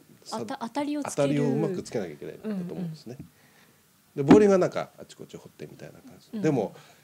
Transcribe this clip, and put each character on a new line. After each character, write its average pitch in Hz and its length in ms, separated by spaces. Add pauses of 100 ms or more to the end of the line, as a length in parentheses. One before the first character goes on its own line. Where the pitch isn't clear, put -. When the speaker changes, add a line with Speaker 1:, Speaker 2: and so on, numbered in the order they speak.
(240)
Speaker 1:
さ-、 - 180
Speaker 2:
あ 226 40
た-、 240 120
当 233 120
た 294 140
り 294 140
を 285 60
つ - 0
け - 60
る。 - 60
Speaker 1:
当 285 60
た 285 60
り 147 140
を - 20
う - 140
ま - 100
く 185 160
つ - 80
け 117 80
な 95 60
き 85 40
ゃ - 40
い - 20
け 71 100
な 78 60
い - 40
ん - 60
だ 196 240
と 175 80
思 165 80
う 180 40
ん 165 40
で 156 60
す - 120
ね。 127 120
Speaker 2:
う - 20
ん - 40 (960)
う - 20
ん。 - 20
Speaker 1:
で、 143 60
ボ 208 60
ー - 20
リ 214 60
ン - 20
グ 196 60
は 190 40
な 175 100
ん - 20
か - 280
あ - 80
ち - 100
こ - 100
ち - 120
掘 - 100
っ - 40
て - 160
み 85 100
た - 80
い - 40
な 82 100
感 - 200
じ。 - 140
Speaker 2:
う 220 60
ん。 - 20
Speaker 1:
で 156 80
も、 113 240 (300)